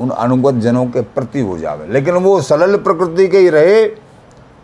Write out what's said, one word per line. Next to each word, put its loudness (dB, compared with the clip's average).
उन -4
अनुगत 0
जनों 0
के -4
प्रति -6
हो -4
जावे, -8
लेकिन -2
वो 2
सलल 2
प्रकृति 0
के 2
ही 6
रहे, 4